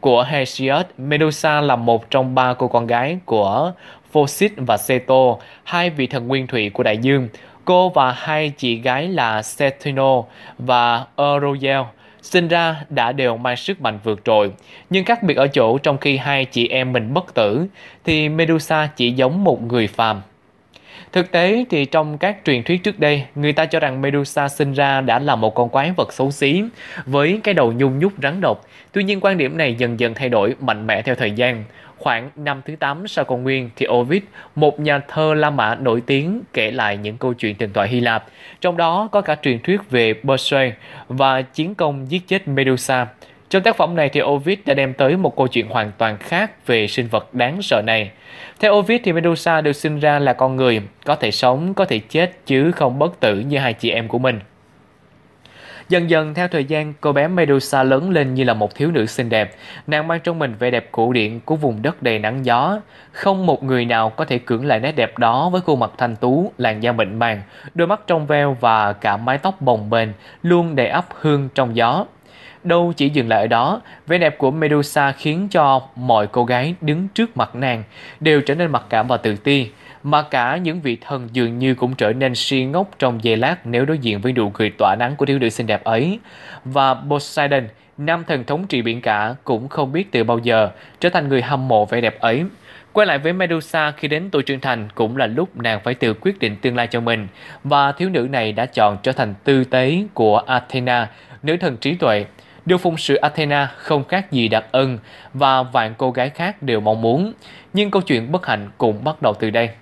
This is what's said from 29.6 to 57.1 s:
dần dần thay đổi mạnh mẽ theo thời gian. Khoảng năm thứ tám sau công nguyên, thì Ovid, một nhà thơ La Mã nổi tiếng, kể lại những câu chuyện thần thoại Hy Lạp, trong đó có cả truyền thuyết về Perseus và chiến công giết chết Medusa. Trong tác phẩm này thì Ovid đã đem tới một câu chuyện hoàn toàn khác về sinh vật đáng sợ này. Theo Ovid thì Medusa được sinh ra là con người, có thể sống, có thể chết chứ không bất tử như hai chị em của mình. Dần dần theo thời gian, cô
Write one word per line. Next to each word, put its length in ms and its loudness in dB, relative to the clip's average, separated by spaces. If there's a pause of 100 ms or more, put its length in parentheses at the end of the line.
dần 260 -2
dần 140 0
thay 140 -4
đổi 320 2
mạnh 260 -2
mẽ 160 0
theo 120 0
thời 160 -2
gian. 340 -2 (340)
Khoảng 380 -4
năm 280 -6
thứ 120 -12
tám 320 -6
sau 160 -2
công 180 -4
nguyên, 340 -4
thì 140 -2
Ovid, 320 0 (320)
một 260 2
nhà 180 2 (100)
thơ 260 0
La 160 2
Mã 240 0
nổi 320 0
tiếng, 360 -2 (100)
kể 180 -2
lại 260 -2
những 220 -8
câu 160 -2
chuyện 240 -6
thần 140 -4
thoại 160 0
Hy 120 0
Lạp, 240 0 (360)
trong 160 0
đó 360 0
có 80 4
cả 220 -2
truyền 200 0
thuyết 280 -2
về 240 2
Perseus 600 0 (340)
và 340 2
chiến 320 -6
công 360 -4
giết 180 -6
chết 200 -2
Medusa. 580 0 (420)
Trong 140 2
tác 140 2
phẩm 200 2
này 120 2
thì 140 0
Ovid 440 0
đã 80 4
đem 200 0
tới 220 4
một 200 -2
câu 120 2
chuyện 200 -2
hoàn 300 -2
toàn 200 0
khác 480 -4
về 200 2
sinh 220 -4
vật 260 -4
đáng 280 0
sợ 200 0
này. 280 0 (500)
Theo 140 4
Ovid 300 2
thì 80 0
Medusa 480 2
được 120 2
sinh 280 -4
ra 180 4
là 140 2
con 240 0
người, 260 2 (220)
có 100 0
thể 160 -2
sống, 440 0
có 100 0
thể 140 -2
chết 480 -2
chứ 260 2
không 260 0
bất 220 0
tử 200 2
như 180 -2
hai 140 0
chị 180 -2
em 180 -2
của 100 -2
mình. 220 0 (1500)
Dần 220 2
dần 240 2
theo 140 -2
thời 160 -2
gian, 360 -4
cô 120 0